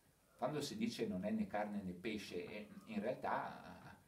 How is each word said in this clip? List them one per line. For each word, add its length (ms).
quando 240
si 160
dice 300
non 180
è 60
né 140
carne 360
né 100
pesce, 540
eh, 240
in 160
realtà 1080